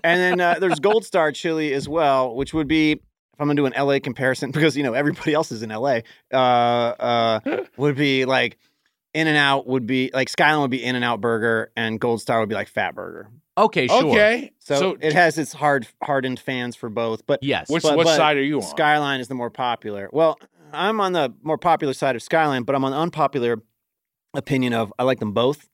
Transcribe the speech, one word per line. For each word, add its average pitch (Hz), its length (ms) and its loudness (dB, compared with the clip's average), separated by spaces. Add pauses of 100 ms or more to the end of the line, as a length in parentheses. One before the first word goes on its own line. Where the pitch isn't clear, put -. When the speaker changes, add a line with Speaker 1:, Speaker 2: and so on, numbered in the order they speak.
Speaker 1:
And 170 160 2
then, 180 200 2
uh, 175 200 2
there's 170 200 0
Gold 214 260 2
Star 160 260 0
Chili 156 420 -2
as 139 160 -4
well, 135 460 2
which 135 180 -6
would 156 140 -2
be, 156 240 2
if - 80 -2 (400)
I'm 147 80 0
gonna 147 80 2
do 147 100 2
an 127 80 0
L 143 180 0
A 139 80 2
comparison, 131 520 -2
<laughs> - 0 -
because, 147 260 2
you 147 60 -2
know, 117 100 -2
everybody 147 400 -2
else 156 180 0
is 113 120 -8
in 110 80 -10
L 113 180 -4
A, 117 140 0 (280)
uh, 131 60 0
uh, 120 1000 2 (300)
Speaker 2:
<laughs> - 80 -20
Speaker 1:
would 139 200 0
be, 135 280 2
like, 123 340 0 (560)
In-N-Out 147 520 2
would 127 200 -2
be, 131 260 0
like, 131 160 0
Skyline 151 320 2
would 131 100 0
be 127 120 -4
In-N-Out 123 360 -2
Burger, 113 560 0
and 113 240 -4
Gold 117 220 -2
Star 117 180 0
would 110 80 0
be, 107 80 -4
like, 101 140 -4
Fat 92 260 -4
Burger. 87 320 -14 (300)
Speaker 3:
Okay, 185 300 2
sure. 202 180 4
Speaker 2:
Okay. 220 540 2
Speaker 1:
So - 200 -2
Speaker 2:
So 139 220 0
Speaker 1:
it 156 100 0
has 165 260 4
its 151 140 -4
hard, 143 340 0 (160)
hardened 131 380 -2
fans 123 380 -6
for 120 120 -10
both. 113 380 -4
But 143 160 0
Speaker 3:
Yes. 123 260 -2
Speaker 2:
Which, 160 140 0
Speaker 1:
but, 151 140 4
Speaker 2:
which 165 80 4
Speaker 1:
but 160 100 4
Speaker 2:
side 151 220 4
are 139 40 0
you 139 200 -2
on? - 20 -8
Speaker 1:
Skyline 147 560 0
is 120 80 -10
the 131 80 -8
more 120 140 -6
popular. 107 640 -6
Well, 156 260 2 (320)
I'm 208 300 -2
on 190 100 0
the 147 220 0 (100)
more 156 140 -2
popular 156 360 0
side 131 220 -2
of 113 80 -12
Skyline, 147 400 0
but 135 120 -2
I'm 135 100 0
on 135 80 -2
unpopular 139 680 0 (720)
opinion 131 400 -2
of 113 240 -2
I 123 60 -2
like 131 160 0
them 107 140 -4
both. 123 400 0